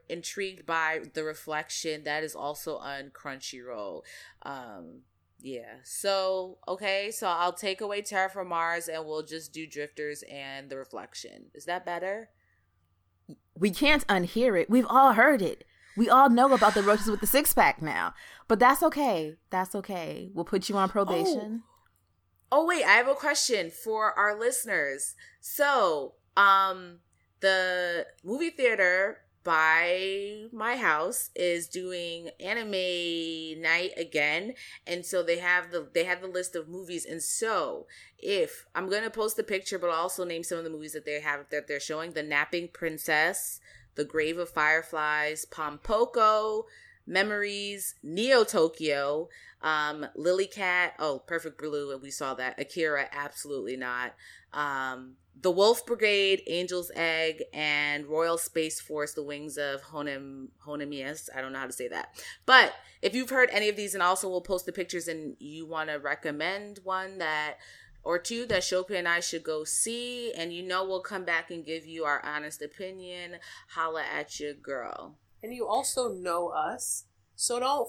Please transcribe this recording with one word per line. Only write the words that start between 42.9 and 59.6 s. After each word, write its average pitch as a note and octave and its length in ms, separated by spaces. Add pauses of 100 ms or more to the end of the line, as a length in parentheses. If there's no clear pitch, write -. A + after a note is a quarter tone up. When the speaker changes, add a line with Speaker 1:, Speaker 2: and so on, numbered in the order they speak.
Speaker 1:
The D3 100
Grave D#3 340
of E3+ 100
Fireflies, D3+ 960
Pom D3 380
Poko, A3 800 (440)
Memories, G3+ 960
Neo A3 400
Tokyo, D#3+ 840 (320)
um, D3+ 440 (100)
Lily F#3 320
Cat, F3+ 520
oh, C#3+ 260
Perfect D#3+ 340
Blue, D3 320
and C3+ 100
we C#3 100
saw C3+ 240
that. B2+ 240
Akira, D3 520
absolutely C#3+ 640
not. B2 380 (400)
Um, C3 640 (260)
The F#3 100
Wolf G#3 340
Brigade, G3+ 640
Angel's F3 460
Egg, D#3+ 480 (100)
and D3 520
Royal E3 320
Space D#3+ 420
Force, D3+ 340
The D3+ 100
Wings C#3+ 340
of C#3 240 (100)